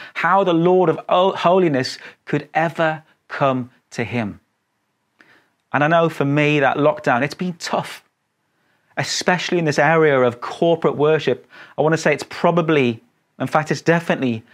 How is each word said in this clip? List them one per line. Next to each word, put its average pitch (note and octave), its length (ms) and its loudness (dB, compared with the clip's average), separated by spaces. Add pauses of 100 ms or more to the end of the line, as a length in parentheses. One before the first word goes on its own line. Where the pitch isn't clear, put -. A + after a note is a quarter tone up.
(140)
how F#3+ 320 2
the F3+ 80 2
Lord F3 360 4
of D3+ 100 0 (100)
o-, F#3 240 2
holiness F3 640 2 (260)
could - 300 -4
ever D#3+ 500 -2 (240)
come C3 420 -2 (220)
to A#2+ 140 -6
him. G2+ 340 -6 (1300)
And C#3 100 0
I D3 40 2
know E3 200 2
for D#3 160 -2
me, D3 380 2
that C3 160 0
lockdown, C#3+ 440 0
it's C#3+ 120 -4
been F3+ 260 -6
tough, - 420 -6 (920)
especially - 640 -2
in E3+ 60 -2
this D3 120 0
area D3+ 440 4
of A#2+ 180 0
corporate E3 560 -2
worship. D3 500 0 (320)
I C#3 40 -2
want D#3 120 2
to D#3+ 40 0
say D#3 160 0
it's C#3 100 -4
probably, D#3 800 0 (340)
in C3+ 100 -4
fact, D3+ 220 -2
it's D3 120 -4
definitely C#3+ 640 -2 (100)